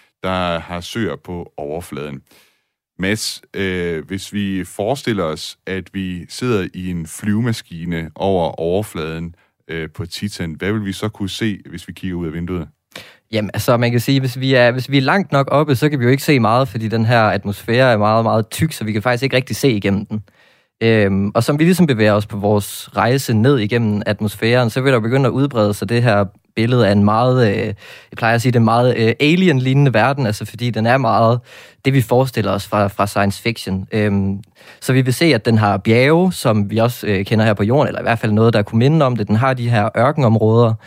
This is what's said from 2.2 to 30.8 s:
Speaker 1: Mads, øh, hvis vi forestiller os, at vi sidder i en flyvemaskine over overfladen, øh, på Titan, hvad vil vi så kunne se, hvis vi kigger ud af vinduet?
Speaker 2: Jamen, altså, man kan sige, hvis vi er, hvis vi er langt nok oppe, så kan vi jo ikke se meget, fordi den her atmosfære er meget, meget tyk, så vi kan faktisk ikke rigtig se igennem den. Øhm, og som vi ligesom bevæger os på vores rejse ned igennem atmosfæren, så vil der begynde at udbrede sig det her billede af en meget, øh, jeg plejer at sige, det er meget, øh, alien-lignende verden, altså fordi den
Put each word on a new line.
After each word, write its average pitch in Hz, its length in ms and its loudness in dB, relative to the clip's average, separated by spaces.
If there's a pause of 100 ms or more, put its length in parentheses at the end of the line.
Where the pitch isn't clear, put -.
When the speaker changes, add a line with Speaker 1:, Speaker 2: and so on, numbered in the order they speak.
Speaker 1:
Mads, 101 420 -4 (120)
øh, 87 540 -4
hvis 95 260 -10
vi 98 300 -4
forestiller 107 600 -4
os, 78 340 -8 (100)
at 92 260 -8
vi 90 360 -8
sidder 113 440 -4
i 90 160 -8
en 85 180 -6
flyvemaskine 87 1080 -4
over 90 440 -2
overfladen, 85 760 -6 (320)
øh, 80 280 -8
på 85 100 -10
Titan, 85 540 -8
hvad 92 120 -4
vil 107 140 -4
vi 98 80 -6
så 107 160 -6
kunne 98 200 -8
se, 110 300 -6 (100)
hvis 85 180 -16
vi 90 60 -12
kigger 87 240 -8
ud 85 100 -6
af 76 60 -8
vinduet? 85 340 -6 (640)
Speaker 2:
Jamen, 107 220 -4
altså, 120 240 0
man 120 140 0
kan 120 80 0
sige, 139 200 0
hvis 131 200 -6
vi 131 140 0
er, 123 180 4
hvis 127 200 -6
vi 139 60 2
er 143 40 2
langt 170 300 0
nok 139 200 2
oppe, 147 240 2
så 147 140 2
kan 147 100 -2
vi 120 60 -2
jo 123 60 4
ikke 135 120 2
se 143 160 2
meget, 117 280 2
fordi 110 200 -6
den 113 180 0
her 117 160 4
atmosfære 107 720 2
er 107 40 2
meget, 107 280 2
meget 110 240 0
tyk, 160 240 -2
så - 100 -8
vi 110 80 -4
kan 104 100 -2
faktisk 123 220 -2
ikke 135 120 0
rigtig 127 200 -2
se 139 160 2
igennem 101 340 0
den. 107 180 -8 (600)
Øhm, 104 520 2
og 117 80 2
som 147 160 0
vi 156 40 4
ligesom 175 240 4
bevæger 107 260 4
os 104 120 0
på 104 120 -10
vores 104 600 -2
rejse 123 360 0
ned 123 240 4
igennem 104 480 0
atmosfæren, 113 640 0
så 131 120 -4
vil 135 120 2
der 120 60 4
begynde 123 280 0
at - 40 0
udbrede 123 420 0
sig 101 160 -6
det 117 140 2
her 101 220 4 (300)
billede 117 320 2
af 101 40 4
en 101 120 4
meget, 117 480 4
øh, 101 140 -2
jeg 104 100 -6 (420)
plejer 113 180 2
at 113 60 0
sige, 127 100 0
det 120 80 4
er 117 40 4
meget, 120 340 2
øh, 113 220 2
alien-lignende 143 760 2
verden, 131 320 2
altså 107 200 -4
fordi 120 240 -6
den 110 160 -2